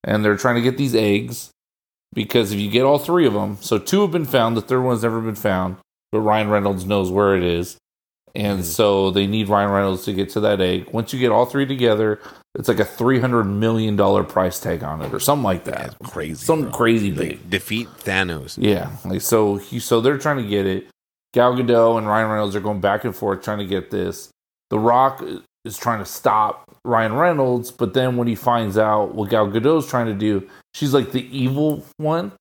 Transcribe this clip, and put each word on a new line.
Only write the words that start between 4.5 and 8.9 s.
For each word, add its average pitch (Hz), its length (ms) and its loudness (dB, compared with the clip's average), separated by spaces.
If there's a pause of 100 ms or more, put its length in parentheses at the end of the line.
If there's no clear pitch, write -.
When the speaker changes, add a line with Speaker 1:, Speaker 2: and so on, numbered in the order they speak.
Speaker 1:
the 107 60 0
third 127 220 0
one's 123 180 0
never 113 180 -2
been 113 140 -6
found, 92 440 -2 (340)
but 107 80 0
Ryan 107 320 2
Reynolds 98 340 0
knows 98 240 0
where 98 260 4
it 90 80 2
is. 87 320 -2 (600)
And 101 240 -2
Speaker 2:
Mm-hmm. 90 40 -4
Speaker 1:
so 98 480 2